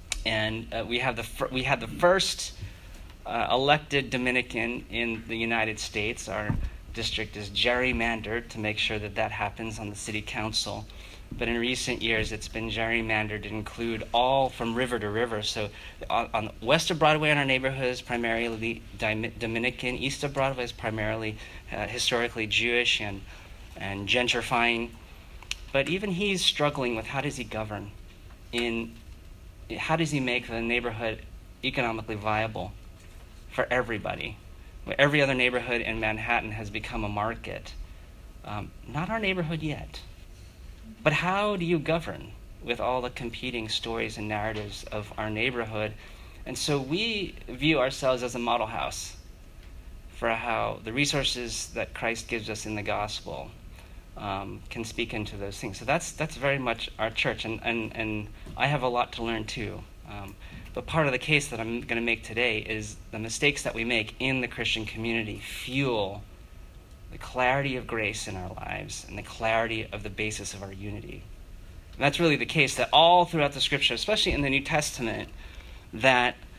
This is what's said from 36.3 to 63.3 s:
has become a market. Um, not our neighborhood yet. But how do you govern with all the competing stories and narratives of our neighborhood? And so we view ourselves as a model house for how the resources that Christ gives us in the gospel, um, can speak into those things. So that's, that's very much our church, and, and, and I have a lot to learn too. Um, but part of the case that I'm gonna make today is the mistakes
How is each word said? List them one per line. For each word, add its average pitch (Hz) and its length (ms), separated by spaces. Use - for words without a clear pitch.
has 107 180
become 110 360
a 104 40
market. 104 640
Um, 104 280
not 151 240
our 220 80
neighborhood 180 440
yet. 151 400
But 151 100
how 196 420
do 175 80
you 170 160
govern 151 540
with 117 200
all 127 200
the 123 80
competing 120 600
stories 113 480
and 107 100
narratives 107 640
of 104 260
our 110 120
neighborhood? 110 640
And 127 120
so 143 220
we 190 560
view 139 320
ourselves 131 440
as 123 120
a 123 40
model 117 280
house 82 480
for 117 140
how 113 520
the 110 80
resources 127 840
that 113 180
Christ 117 340
gives 110 220
us 104 160
in 107 100
the 104 80
gospel, 104 680
um, 101 420
can 117 140
speak 113 300
into 107 240
those 101 200
things. 101 220
So 120 60
that's, 156 260
that's 156 240
very 139 240
much 120 400
our 110 100
church, 110 360
and, 110 180
and, 113 320
and 107 320
I 127 100
have 143 160
a 127 60
lot 120 240
to 117 100
learn 113 220
too. 101 360
Um, 98 280
but 120 120
part 156 220
of 131 60
the 127 40
case 147 300
that 117 120
I'm 117 220
gonna 117 200
make 117 220
today 113 360
is 107 380
the 113 60
mistakes 113 460